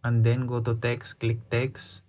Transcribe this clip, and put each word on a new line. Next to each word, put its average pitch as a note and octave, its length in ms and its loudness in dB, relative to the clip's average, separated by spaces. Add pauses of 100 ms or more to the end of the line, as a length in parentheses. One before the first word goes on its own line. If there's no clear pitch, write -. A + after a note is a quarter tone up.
And A#2 160 4
then A#2+ 240 4
go A#2+ 160 -2
to A#2 160 0
text, A#2+ 400 -4
click A2+ 320 -2
text. - 580 -4